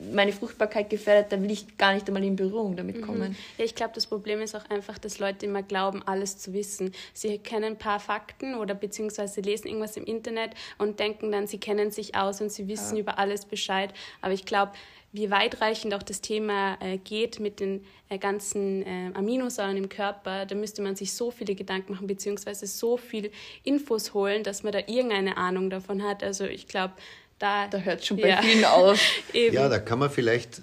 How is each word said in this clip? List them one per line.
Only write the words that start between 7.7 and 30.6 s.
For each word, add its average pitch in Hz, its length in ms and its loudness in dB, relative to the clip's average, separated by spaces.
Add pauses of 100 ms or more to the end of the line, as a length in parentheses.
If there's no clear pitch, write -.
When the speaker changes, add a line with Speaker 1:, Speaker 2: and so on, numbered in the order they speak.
Speaker 2:
paar 208 220 -2
Fakten 226 560 -6
oder 202 180 -4
beziehungsweise 202 680 -6
lesen 202 280 -2
irgendwas 214 280 -6
im - 80 -10
Internet 226 460 -4 (260)
und 208 240 0
denken 214 320 -2
dann, 202 140 0
sie 202 120 -8
kennen 208 320 0
sich 208 260 -8
aus 196 260 0
und 208 100 -4
sie 196 160 -8
wissen 208 280 -4
Speaker 1:
Ja. 214 40 0
Speaker 2:
über 202 180 -4
alles 196 280 0
Bescheid. 196 480 -2 (260)
Aber 190 140 0
ich 190 100 -4
glaub, 202 300 2 (400)
wie 208 160 -2
weitreichend 220 640 2
auch 196 80 -4
das 202 180 -8
Thema, 202 600 0
äh, 190 180 -4
geht 214 400 -4
mit 208 220 -4
den, 196 240 -2 (240)
äh, 196 100 -4
ganzen, 196 640 -2
äh, 185 320 -6
Aminosäuren 214 640 -2
im 196 120 -2
Körper, 196 560 -4
da 196 120 -6
müsste 208 260 -4
man 196 140 -2
sich 196 160 -6
so 240 180 -4
viele 202 240 -4
Gedanken 190 380 -6
machen, 190 160 -8
beziehungsweise 202 580 -6
so 233 300 0
viel 214 340 -6 (320)
Infos 269 500 0
holen, 202 300 2
dass 202 220 -6
man 208 80 0
da 196 80 2
irgendeine 208 560 2
Ahnung 185 340 2
davon 190 320 -4
hat. 202 220 -2
Also 196 220 -2
ich - 200 -8
glaub, 190 240 -2 (480)
da 202 300 0
Speaker 1:
Da 202 100 -2
hört's 185 280 -2
schon 202 100 0
bei - 140 6
Speaker 2:
Ja. 190 120 6
Speaker 1:
vielen 220 220 8
auf. 185 360 10 (160)
Speaker 2:
<laughs> - 160 -8
Eben. - 220 6
Speaker 3:
Ja, 135 140 6
da 113 100 4
kann 117 220 0
man 139 100 4
vielleicht 120 520 2